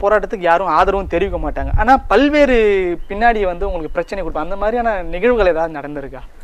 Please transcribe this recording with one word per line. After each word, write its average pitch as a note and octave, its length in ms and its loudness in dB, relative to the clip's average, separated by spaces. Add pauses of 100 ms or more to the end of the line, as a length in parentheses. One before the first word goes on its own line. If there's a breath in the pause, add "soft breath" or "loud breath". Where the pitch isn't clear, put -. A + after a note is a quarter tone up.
போராட்டத்துக்கு G3+ 400 0
யாரும் F3 260 2
ஆதரவும் F#3+ 400 2
தெரிவிக்க F3 320 -2
மாட்டாங்க. C#3+ 380 -4
ஆனா A#3 200 4 (120)
பல்வேறு C#4 500 4 (500)
பின்னாடி A3 360 0
வந்து F3+ 220 -4
உங்களுக்கு E3+ 260 -6
பிரச்சனை F3+ 320 -6
கொடுப்பாங்க. D#3+ 160 -6
அந்த F3 160 -4
மாதிரியான G#3+ 460 -2
நிகழ்வுகள் F#3+ 440 2
ஏதாவது D#3+ 280 0
நடந்திருக்கா? C#3 460 -10 (240 soft breath)